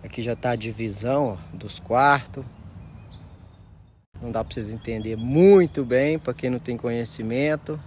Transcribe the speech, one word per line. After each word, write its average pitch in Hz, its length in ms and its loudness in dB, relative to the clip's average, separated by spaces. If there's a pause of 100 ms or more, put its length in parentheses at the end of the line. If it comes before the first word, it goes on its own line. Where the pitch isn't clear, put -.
Aqui - 180 -10
já 117 140 -4
tá 123 160 -2
a 117 40 0
divisão, 113 760 -4
ó, - 260 -14
dos - 220 -12
quartos. 135 640 2 (1800)
Não 120 100 -10
dá 113 120 -4
pra - 100 -10
vocês 107 180 -8
entenderem 110 460 -8
muito 156 680 6
bem, 135 360 2
pra 127 140 -6
quem 127 180 -4
não 123 80 -2
tem 120 180 -6
conhecimento. 123 1080 -4